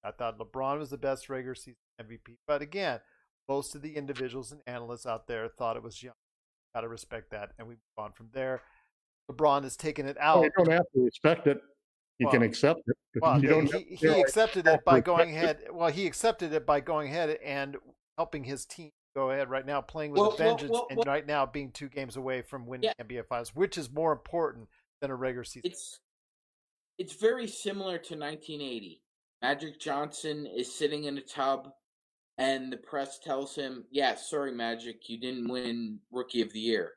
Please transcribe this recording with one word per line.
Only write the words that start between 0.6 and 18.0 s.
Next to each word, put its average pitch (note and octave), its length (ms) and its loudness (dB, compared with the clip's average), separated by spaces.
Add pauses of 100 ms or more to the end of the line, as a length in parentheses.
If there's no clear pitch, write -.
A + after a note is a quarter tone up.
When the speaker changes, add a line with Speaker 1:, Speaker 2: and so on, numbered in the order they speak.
Speaker 1:
was C#3 100 -8
the C#3 80 -8
best C3+ 320 -4
regular C3 240 -6
season B2 220 -18 (240)
M A2+ 80 -16
V A2+ 160 -16
P. A#2 140 -20 (100)
But D3 120 2
again, D#3 400 -4 (480)
most C#3 280 -2
of C#3+ 60 -14
the D#3 140 -12
individuals C3 540 -8
and D3 160 -20
analysts A#2+ 400 -10
out A2+ 220 -6
there A2+ 200 -4
thought A2+ 280 -4
it A2+ 60 -10
was A2 140 -14
Giannis. B2 160 -16 (640)
Gotta A#2 140 -6
respect A2+ 420 -12
that, G#2 280 -10
and A2+ 100 -14
we A#2+ 60 -16
move A2 300 -14
on G#2 80 -12
from A2+ 200 -20
there. C3 300 -4 (680)
LeBron C#3+ 320 4
has C3 140 -8
taken D3 320 -4
it C#3 100 -6
Speaker 2:
Well, D#3 200 6
Speaker 1:
out. D#3 60 8
Speaker 2:
you D3+ 120 4
don't E3 160 6
have E3+ 220 4
to B2+ 100 6
respect D#3 420 4
it. C#3+ 140 4 (580)
You C3 100 4
can C3 120 8
Speaker 1:
Well, A2+ 80 6
Speaker 2:
accept - 380 4
it. A#2 100 2 (240)
Speaker 1:
well, C#3+ 220 6
Speaker 2:
You C3+ 60 4
don't D#3 180 6
Speaker 1:
he, - 60 2
he - 180 -4
Speaker 2:
necessarily D#3 300 6
Speaker 1:
accepted F#3+ 460 4
Speaker 2:
have D#3+ 100 10
Speaker 1:
it - 80 0
by F3 120 8
Speaker 2:
to F#3 60 8
Speaker 1:
going E3+ 320 4
Speaker 2:
respect D#3 260 0
it. - 40 -16
Speaker 1:
ahead. - 100 -12
Well, E3+ 160 2
he F#3 160 -2
accepted A3 460 0
it D3+ 140 0
by D3 140 4
going D3+ 300 -2
ahead D#3 340 0
and C#3 320 -4 (420)